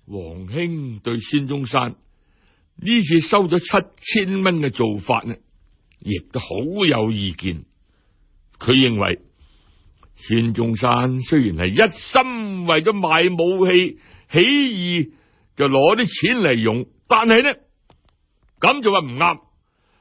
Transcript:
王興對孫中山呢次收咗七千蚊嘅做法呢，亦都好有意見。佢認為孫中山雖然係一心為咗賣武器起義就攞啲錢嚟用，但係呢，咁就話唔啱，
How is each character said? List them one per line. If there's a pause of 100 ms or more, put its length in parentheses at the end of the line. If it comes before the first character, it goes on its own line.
王
興
對
孫
中
山 (800)
呢
次
收
咗
七 (600)
千
蚊
嘅
做
法
呢， (640)
亦 (120)
都
好 (400)
有
意
見。 (960)
佢
認
為 (960)
孫
中
山
雖
然
係
一
心
為
咗
賣
武
器 (320)
起
義 (460)
就
攞
啲
錢
嚟
用， (220)
但
係
呢， (1000)
咁
就
話
唔
啱， (600)